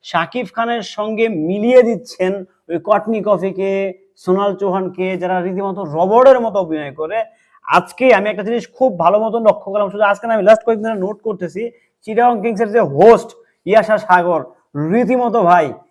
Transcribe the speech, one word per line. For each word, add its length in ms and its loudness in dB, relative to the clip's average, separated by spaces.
শাকিব 440 -6
খানের 260 -4
সঙ্গে 480 -4
মিলিয়ে 540 0
দিচ্ছেন 600 -4
ওই 140 -4
কটনি 420 -2
কফিকে, 680 -2
সোনাল 400 -2
চৌহানকে, 640 -4
যারা 240 -4
রীতিমতো 420 -6
রবরের 560 4
মতো 200 -2
অভিনয় 340 -6
করে। 300 -6
আজকে 500 2
আমি 160 2
একটা 140 -6
জিনিস 240 -6
খুব 220 0
ভালো 200 2
মতো 200 -2
লক্ষ্য 320 0
করলাম, 180 -2
শুধু 140 -2
আজকে 240 0
না, 60 0
আমি 100 0
লাস্ট 200 4
কয়েকদিন 260 -2
ধরে 100 -6
নোট 220 -6
করতেছি, 500 -8
চিটাগং 400 0
কিংসের 300 -2
যে 80 2
হোস্ট 500 6
ইয়াশা 320 4
সাগর 480 2
রীতিমতো 520 0
ভাই 300 4